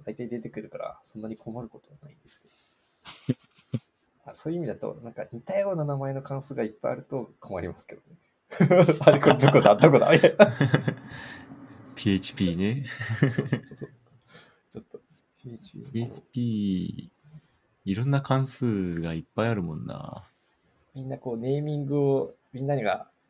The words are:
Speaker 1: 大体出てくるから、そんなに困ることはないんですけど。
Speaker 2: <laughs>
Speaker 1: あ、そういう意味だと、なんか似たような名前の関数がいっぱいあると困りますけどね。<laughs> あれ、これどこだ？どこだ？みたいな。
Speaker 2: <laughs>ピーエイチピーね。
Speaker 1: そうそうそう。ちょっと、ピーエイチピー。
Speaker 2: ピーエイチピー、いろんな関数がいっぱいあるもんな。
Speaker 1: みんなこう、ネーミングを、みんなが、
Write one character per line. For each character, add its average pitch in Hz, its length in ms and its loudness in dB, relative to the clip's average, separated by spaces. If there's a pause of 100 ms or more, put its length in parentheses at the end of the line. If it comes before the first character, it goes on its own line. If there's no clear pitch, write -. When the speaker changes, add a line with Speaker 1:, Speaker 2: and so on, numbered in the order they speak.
Speaker 1:
大 107 100 -10
体 123 120 -10
出 117 120 -8
て 139 100 -12
く - 120 -12
る 104 80 -16
か - 100 -18
ら、 - 240 -12
そ - 160 -20
ん - 20 -14
な 110 80 -10
に 110 80 -12
困 117 240 -14
る 117 80 -14
こ - 100 -20
と - 120 -20
は 147 120 -20
な 147 60 -20
い - 60 -20
ん - 100 -20
で - 60 -20
す - 100 -20
け - 60 -20 (1300)
ど。 - 20 -6 (460)
Speaker 2:
<laughs> - 0 -
Speaker 1:
あ、 113 80 -18
そ - 160 -12
う 160 40 -6
い - 20 -8
う 175 40 -8
意 - 20 -8
味 151 60 -8
だ 101 80 -8
と、 - 280 -12
な 117 80 -16
ん - 20 -20
か - 180 -12
似 113 100 -16
た 190 180 -6
よ 196 140 -2
う - 20 -4
な 156 100 -4
名 143 120 -6
前 135 160 -6
の 135 80 -8
関 135 200 -10
数 135 140 -14
が 120 80 -4
い 110 40 -4
っ - 40 -6
ぱ - 180 -8
い - 40 -4
あ - 20 -6
る 139 80 -16
と 127 360 -10
困 95 220 -10
り 92 60 -6
ま - 100 -10
す - 100 -20
け - 80 -18
ど - 140 -20
ね。 - 80 -20 (320)
<laughs> 175 520 4
あ 151 100 8
れ、 143 80 6
こ 147 100 4
れ 123 80 8
ど 139 140 6
こ 143 100 8
だ？ 104 140 8
ど 151 160 8
こ 131 80 8
だ？ - 140 4
み 156 60 8
た - 80 8
い - 100 4
な。 - 100 12
Speaker 2:
<laughs> - 1500 -6
ピ - 160 -2
ー - 20 6
エ - 20 4
イ 95 60 0
チ - 140 -4
ピ 92 160 0
ー 82 60 -4
ね。 117 280 -2 (340)
Speaker 1:
そ 147 80 4
う - 20 2
そ 127 140 -4
う - 60 -6
そ - 360 -8
う。 - 40 -18 (840)
ち - 60 -18
ょ - 40 -18
っ - 40 -20
と、 - 160 -20 (400)
ピ 131 80 -18
ー - 20 -16
エ 117 40 -16
イ 110 40 -18
チ - 140 -20
ピ - 60 -20
ー。 120 120 -20
Speaker 2:
ピ 113 80 -6
ー 117 40 -4
エ 117 40 -8
イ - 40 -14
チ - 100 -18 (100)
ピ 104 800 -4 (760)
ー、 196 60 -4
い 190 40 0
ろ 123 100 -4
ん 143 60 0
な 139 100 2
関 135 260 0
数 95 540 -2
が 82 120 -4
い 80 60 -6
っ 80 60 -14 (100)
ぱ 110 100 0
い 117 40 0
あ 117 60 0
る 101 60 -4
も 82 140 -8
ん 60 100 -10
な。 - 420 -14 (680)
Speaker 1:
み 135 80 -12
ん 131 60 -12
な 131 80 -10
こ 123 160 -10
う、 113 40 -8
ネ 131 220 -2
ー 147 40 -4
ミ 147 140 -4
ン 143 80 -6
グ 143 140 -2
を、 139 360 0 (180)
み 127 100 -10
ん 135 40 -4
な 143 140 0
が、 98 280 -4 (200)